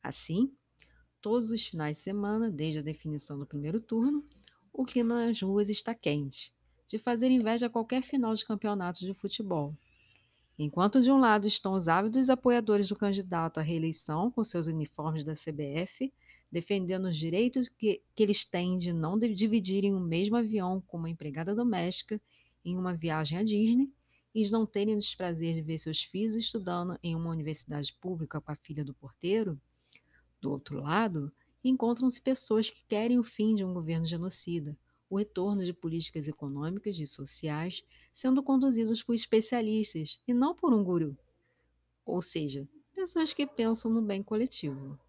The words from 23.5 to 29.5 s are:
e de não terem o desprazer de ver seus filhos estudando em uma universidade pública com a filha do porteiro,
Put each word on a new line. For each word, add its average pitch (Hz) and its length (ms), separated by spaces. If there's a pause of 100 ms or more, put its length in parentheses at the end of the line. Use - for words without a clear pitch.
e 220 80
de 202 80
não 226 140
terem 208 300
o 208 40
desprazer 165 560
de 165 60
ver 156 160
seus 156 260
filhos 214 320
estudando 180 680
em 165 140
uma 165 140
universidade 151 640
pública 160 480
com - 100
a 147 40
filha 147 280
do 139 100
porteiro, 180 640 (840)